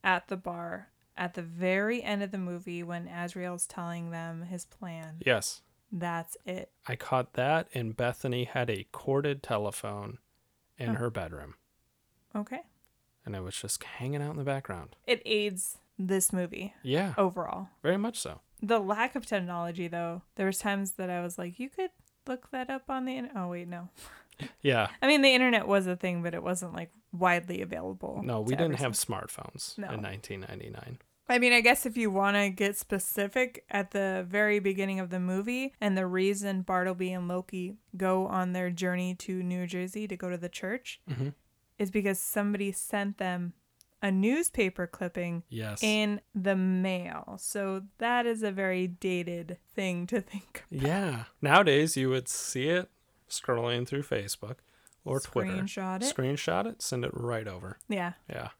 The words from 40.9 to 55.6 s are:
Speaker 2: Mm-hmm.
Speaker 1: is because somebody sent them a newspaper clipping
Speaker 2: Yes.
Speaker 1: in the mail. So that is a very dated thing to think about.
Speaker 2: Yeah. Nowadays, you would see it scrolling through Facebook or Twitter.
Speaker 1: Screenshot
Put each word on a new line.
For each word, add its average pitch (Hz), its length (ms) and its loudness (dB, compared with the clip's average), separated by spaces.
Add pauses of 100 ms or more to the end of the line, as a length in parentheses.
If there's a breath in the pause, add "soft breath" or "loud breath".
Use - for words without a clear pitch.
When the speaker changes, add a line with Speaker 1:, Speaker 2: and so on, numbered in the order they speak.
Speaker 2:
Mm-hmm. 131 200 -2 (500)
Speaker 1:
is 196 120 0
because 196 280 2
somebody 202 540 0
sent 202 460 -2
them 180 340 -2 (500)
a 202 80 2
newspaper 196 760 2
clipping 175 640 -4
Speaker 2:
Yes. 110 320 -4
Speaker 1:
in 214 400 2 (120)
the 196 220 2
mail. 185 840 0
So 190 440 -4 (160)
that 240 260 2
is 226 180 2
a 208 80 2
very 185 360 2
dated 175 720 -2 (160)
thing 180 320 0
to 220 160 0
think - 500 -12
about. 139 100 -2
Speaker 2:
Yeah. 151 420 2 (180)
Nowadays, 156 560 8
you 131 100 4
would 127 200 2
see - 400 -2
it 180 200 2 (400)
scrolling 120 580 0
through 143 160 -2
Facebook 104 540 -4 (480 soft breath)
or 135 160 0
Twitter. 190 320 0
Speaker 1:
Screenshot 190 500 -2